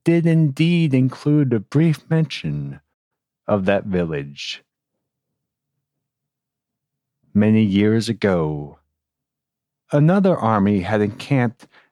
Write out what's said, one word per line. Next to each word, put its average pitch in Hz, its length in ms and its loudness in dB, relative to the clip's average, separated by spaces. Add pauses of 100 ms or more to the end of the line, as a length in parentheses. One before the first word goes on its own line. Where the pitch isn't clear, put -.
did 170 240 2
indeed 160 680 2
include 131 600 0
a 113 60 0
brief 151 480 0
mention 147 760 -6 (640)
of 101 180 0
that 98 200 0
village. 80 760 -6 (2750)
Many 110 300 2
years 104 440 0
ago, 80 720 -4 (1120)
another 175 460 2
army 104 440 0
had 104 200 -2
encamped 117 680 -4 (240)